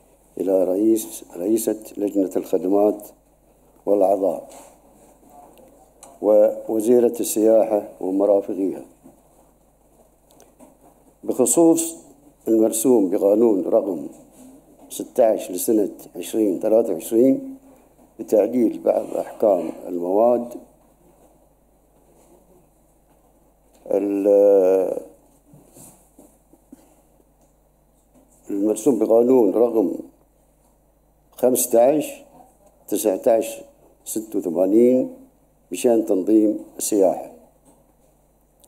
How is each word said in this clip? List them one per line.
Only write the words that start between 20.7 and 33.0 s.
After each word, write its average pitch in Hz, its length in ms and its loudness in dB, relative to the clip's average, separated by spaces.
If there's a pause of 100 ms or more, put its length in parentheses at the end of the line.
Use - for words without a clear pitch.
ال-، 98 1080 4 (3500)
المرسوم 104 500 -2
بقانون 117 520 4
رقم 110 400 0 (1400)
خمسة 120 500 0
عشر 143 440 0 (640)
تسعة 98 400 -2